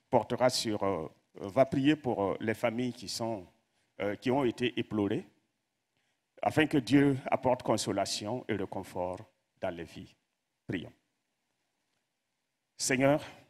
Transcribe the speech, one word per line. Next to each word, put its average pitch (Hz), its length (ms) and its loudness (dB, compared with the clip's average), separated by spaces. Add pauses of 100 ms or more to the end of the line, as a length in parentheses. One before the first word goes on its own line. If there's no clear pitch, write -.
portera 123 400 4
sur, 107 340 -2
euh, 90 260 -2 (260)
va 101 300 2
prier 143 320 2
pour, 117 260 -2
euh, 92 160 0
les 110 140 -2
familles 120 400 -2
qui 92 160 -14
sont, 113 360 -6 (540)
euh, 101 160 -2
qui 123 160 -2
ont 135 140 2
été 120 340 -2
éplorées, 107 460 0 (1160)
afin 147 260 2
que 151 100 2
Dieu 139 400 4 (120)
apporte - 340 0
consolation 107 840 -2
et 107 80 0
réconfort 92 640 -6 (420)
dans 90 160 -4
les 85 80 -10
vies. - 320 -16 (500)
Prions. - 280 -8 (1800)
Seigneur, 135 440 4 (280)